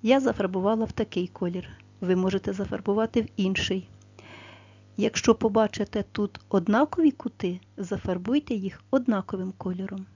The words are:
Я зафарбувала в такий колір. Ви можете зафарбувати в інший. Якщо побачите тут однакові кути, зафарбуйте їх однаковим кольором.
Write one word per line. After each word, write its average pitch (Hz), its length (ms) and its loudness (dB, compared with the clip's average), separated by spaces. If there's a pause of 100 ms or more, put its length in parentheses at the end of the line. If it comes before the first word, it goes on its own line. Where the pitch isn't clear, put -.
Я 254 180 6
зафарбувала 220 640 0
в - 80 -8
такий 185 360 -4
колір. 175 400 -6 (320)
Ви 180 160 2
можете 190 360 0
зафарбувати 208 720 0
в 202 40 -4 (100)
інший. 190 520 0 (1080)
Якщо 220 380 4
побачите 214 800 0
тут 208 360 -2
однакові 240 640 4
кути, 185 500 -6 (160)
зафарбуйте 196 800 -2
їх 190 360 -6
однаковим 196 600 -2
кольором. 190 640 -8